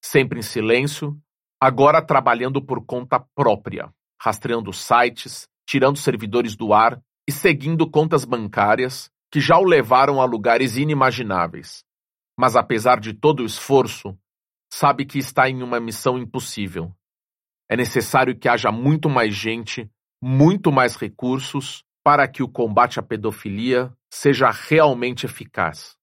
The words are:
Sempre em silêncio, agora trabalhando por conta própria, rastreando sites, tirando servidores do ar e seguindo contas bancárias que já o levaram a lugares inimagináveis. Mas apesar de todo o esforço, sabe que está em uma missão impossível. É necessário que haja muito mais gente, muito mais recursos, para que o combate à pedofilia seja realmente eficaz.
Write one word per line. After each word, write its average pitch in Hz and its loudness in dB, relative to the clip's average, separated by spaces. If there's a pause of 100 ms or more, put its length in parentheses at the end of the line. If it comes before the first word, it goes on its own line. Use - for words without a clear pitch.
Sempre 127 0
em - -10
silêncio, 127 -2 (420)
agora 139 4
trabalhando 131 0
por 120 -8
conta 123 -4 (140)
própria, 110 -2 (280)
rastreando 110 -6
sites, - -2 (180)
tirando 139 2
servidores 117 -2
do 107 0
ar 113 2 (280)
e 143 -6
seguindo 156 2
contas 156 2
bancárias 117 -2 (200)
que 151 0
já 165 4
o 190 4
levaram 135 4
a 131 4
lugares 117 0
inimagináveis. 123 -2 (540)
Mas 127 2
apesar 117 2
de 110 -10
todo 147 0
o 117 -4
esforço, 110 -2 (540)
sabe 143 0
que 143 -8
está 131 0
em 131 -6
uma 123 -4
missão 117 -4
impossível. 98 -10 (760)
É 110 0
necessário 123 0
que - -2
haja 117 2
muito 147 0
mais 117 0
gente, 110 -8 (320)
muito 151 2
mais 127 2
recursos, 127 -6 (180)
para 143 4
que 131 -8
o 123 -4
combate 120 0
à 120 -8
pedofilia 110 -4 (180)
seja 131 2
realmente 127 0
eficaz. - -8